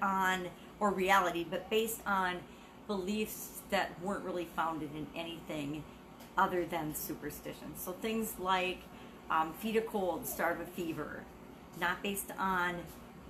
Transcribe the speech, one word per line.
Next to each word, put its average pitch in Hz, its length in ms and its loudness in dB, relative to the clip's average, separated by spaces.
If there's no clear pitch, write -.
on, 185 460 4
or 208 100 6
reality, 180 580 6
but 180 220 -2
based 220 380 4
on 185 300 4
beliefs 208 720 -2
that 190 220 2
weren't 190 220 -2
really 180 220 -2
founded 160 500 -2
in 151 180 -4
anything 156 720 -4
other 180 280 6
than 151 300 -2
superstition. - 800 -6
So - 160 -6
things 220 480 -2
like, 185 440 2
um, 160 220 4
feed 214 240 -2
a 226 60 8
cold, 180 440 0
starve 170 360 2
a 165 40 -4
fever, - 580 -4
not 180 240 2
based 202 360 -2
on 180 400 4